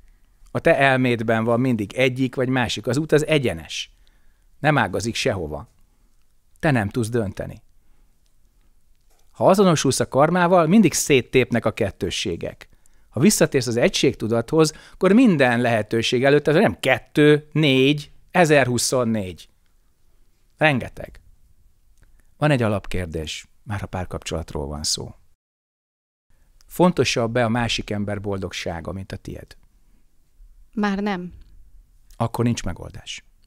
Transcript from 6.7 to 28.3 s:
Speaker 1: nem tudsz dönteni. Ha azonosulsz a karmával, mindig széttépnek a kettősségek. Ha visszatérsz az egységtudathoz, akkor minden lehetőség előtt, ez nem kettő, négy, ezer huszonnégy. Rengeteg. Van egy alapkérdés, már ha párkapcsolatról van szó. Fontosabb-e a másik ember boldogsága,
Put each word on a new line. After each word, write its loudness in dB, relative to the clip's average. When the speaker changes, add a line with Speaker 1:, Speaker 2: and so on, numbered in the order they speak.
Speaker 1:
nem 0
tudsz -4
dönteni. -6
Ha 2
azonosulsz 4
a -2
karmával, 2
mindig 6
széttépnek 2
a -2
kettősségek. -6
Ha -6
visszatérsz 2
az -2
egységtudathoz, 0
akkor 2
minden 4
lehetőség 0
előtt, 4
ez 4
nem 2
kettő, 2
négy, 2
ezer 4
huszonnégy. -2
Rengeteg. -4
Van 0
egy 0
alapkérdés, -6
már -8
ha -12
párkapcsolatról -8
van -10
szó. -6
Fontosabb-e 0
a 0
másik -4
ember -6
boldogsága, -8